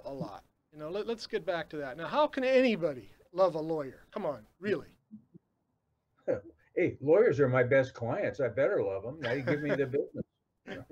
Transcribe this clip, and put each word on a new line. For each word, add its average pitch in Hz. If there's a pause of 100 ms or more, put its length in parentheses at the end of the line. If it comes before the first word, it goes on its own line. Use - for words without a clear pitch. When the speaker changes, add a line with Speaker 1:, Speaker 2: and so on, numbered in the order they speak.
Speaker 1:
a 131
lot. 113 (300)
You 151
know, 151
let, 208
let's 226
get 185
back 170
to 156
that. 139
Now, 165
how 277
can 269
anybody 214 (240)
love 175
a 160
lawyer? 156
Come 190
on, 123 (160)
really? 139 (1400)
Speaker 2:
<laughs> 277 (440)
Hey, 160
lawyers 156
are 135
my 127
best 131
clients. 135
I 127
better 175
love 98
'em. 147
They 135
give 147
me 143
the 135
Speaker 1:
<laughs> -
Speaker 2:
business. 190